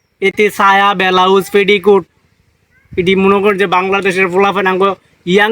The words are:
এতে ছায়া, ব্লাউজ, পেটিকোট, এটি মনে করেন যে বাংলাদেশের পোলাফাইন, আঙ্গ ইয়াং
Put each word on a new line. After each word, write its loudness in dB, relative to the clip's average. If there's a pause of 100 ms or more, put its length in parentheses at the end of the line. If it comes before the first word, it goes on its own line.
(220)
এতে 0 (120)
ছায়া, 2 (100)
ব্লাউজ, 2
পেটিকোট, 2 (880)
এটি -2 (120)
মনে 2
করেন -2
যে 0 (100)
বাংলাদেশের -2
পোলাফাইন, 0
আঙ্গ -2 (420)
ইয়াং 0